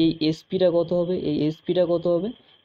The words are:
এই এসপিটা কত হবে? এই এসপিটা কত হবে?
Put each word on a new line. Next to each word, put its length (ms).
এই 80
এসপিটা 460
কত 180
হবে? 260
এই 180
এসপিটা 420
কত 180
হবে? 220